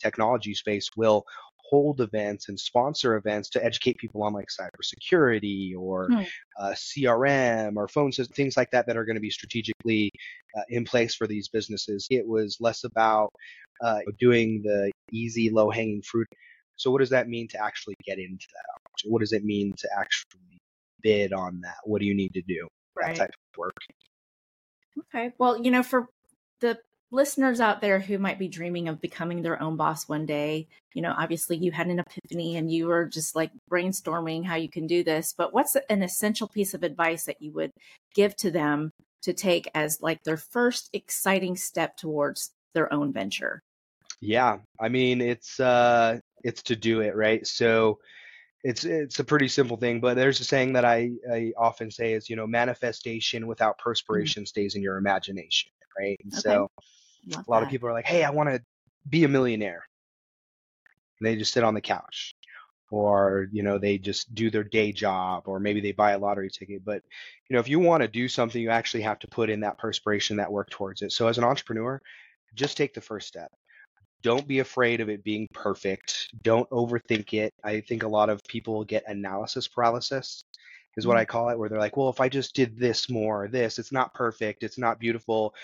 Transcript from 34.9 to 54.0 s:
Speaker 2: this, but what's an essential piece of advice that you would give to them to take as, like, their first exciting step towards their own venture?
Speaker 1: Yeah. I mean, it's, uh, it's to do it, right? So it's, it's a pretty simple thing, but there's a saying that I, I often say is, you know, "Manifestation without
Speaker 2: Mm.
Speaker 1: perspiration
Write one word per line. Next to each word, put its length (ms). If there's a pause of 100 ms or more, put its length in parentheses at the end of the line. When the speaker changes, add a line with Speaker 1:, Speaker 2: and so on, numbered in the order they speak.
Speaker 2:
this, 340
but 160
what's 220 (140)
an 140
essential 440
piece 280
of 100
advice 400
that 180
you 100
would 200 (420)
give 220
to 160
them 400 (300)
to 100
take 420
as, 260
like, 220
their 140
first 560
exciting 640
step 400
towards 560 (220)
their 180
own 200
venture? 500 (580)
Speaker 1:
Yeah. 380 (200)
I 100
mean, 320
it's, 380
uh, 640 (240)
it's 200
to 120
do 240
it, 160
right? 300
So 520 (640)
it's, 220
it's 340
a 60
pretty 240
simple 280
thing, 240
but 140
there's 260
a 40
saying 300
that 100
I, 260 (220)
I 240
often 340
say 220
is, 160
you 80
know, 100
"Manifestation 1000
without 300
Speaker 2:
Mm. 60
Speaker 1:
perspiration 640